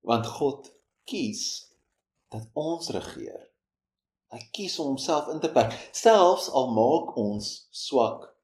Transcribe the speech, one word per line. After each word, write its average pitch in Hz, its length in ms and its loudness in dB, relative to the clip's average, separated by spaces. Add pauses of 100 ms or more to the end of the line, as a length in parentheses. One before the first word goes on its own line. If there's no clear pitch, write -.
Want 113 260 0 (120)
God - 340 -2 (320)
kies - 640 -6 (640)
dat 113 220 -12
ons 165 420 -4
regeer. - 480 -10 (880)
Hy 117 80 -16 (160)
kies 196 220 -8
om 143 160 -2
homself 147 340 -2
in 156 120 -6
te - 120 -2
perk, 117 240 2 (160)
selfs 185 560 6
al 127 240 0
maak 131 440 2
ons 104 540 -4
swak - 600 -2 (120)